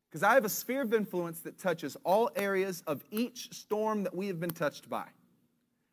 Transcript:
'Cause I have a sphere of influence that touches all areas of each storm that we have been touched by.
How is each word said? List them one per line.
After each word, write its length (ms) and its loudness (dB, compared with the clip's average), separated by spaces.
'Cause 140 -4
I 100 8
have 120 6
a 40 0
sphere 320 -2
of 120 0
influence 480 0
that 160 -12
touches 460 -2
all 320 4
areas 520 0
of 240 -2
each 420 -4
storm 500 -2
that 120 -6
we 120 -2
have 120 -4
been 100 -2
touched 400 -4
by. 220 -6